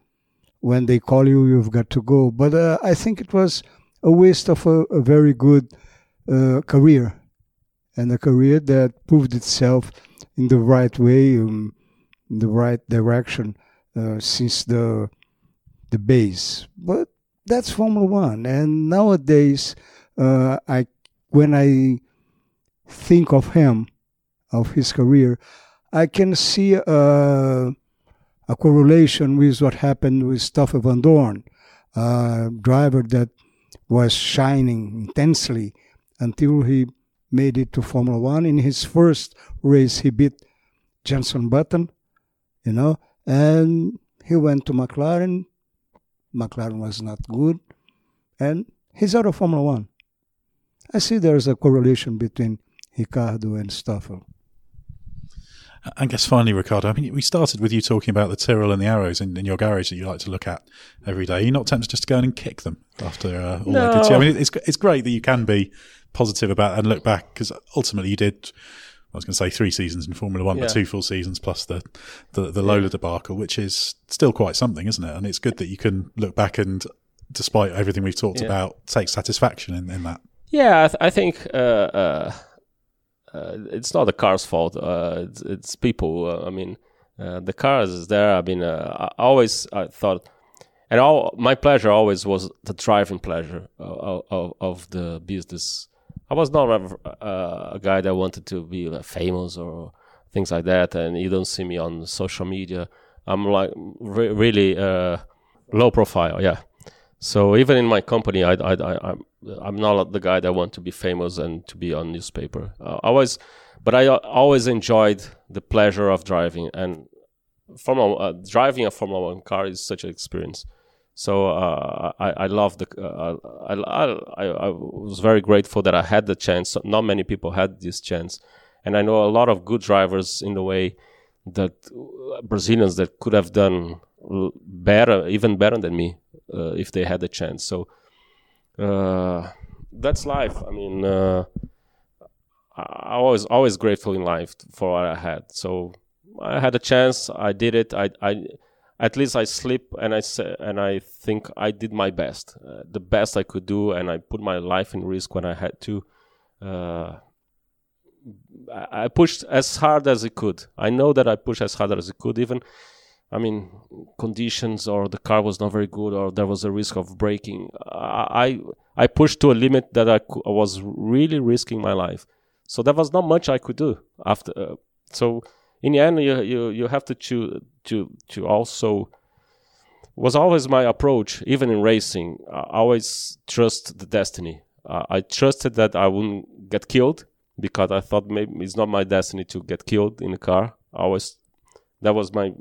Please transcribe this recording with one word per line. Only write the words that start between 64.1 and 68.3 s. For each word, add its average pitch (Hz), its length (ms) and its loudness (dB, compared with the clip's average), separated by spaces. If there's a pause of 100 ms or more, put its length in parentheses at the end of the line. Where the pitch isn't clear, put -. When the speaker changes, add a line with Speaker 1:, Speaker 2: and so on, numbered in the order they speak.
Speaker 2:
you? - 40 8
I - 40 8
mean, 147 180 4
it's, - 120 0 (160)
it's 147 120 -2
great 156 260 2
that 123 60 -4
you 117 100 -2
can 123 240 0
be 101 300 0 (400)
positive 107 360 -2
about 98 300 0
and 107 80 0
look 110 160 0
back, 104 320 -2
'cause - 160 -8 (240)
ultimately 98 360 -4
you 104 40 -2
did, - 380 -4 (600)